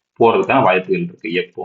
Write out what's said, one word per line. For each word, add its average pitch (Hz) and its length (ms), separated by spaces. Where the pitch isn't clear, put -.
போறதுக்கான 113 420
வாய்ப்புகள் 92 400
இருக்கு. 87 320
எப்போ 90 320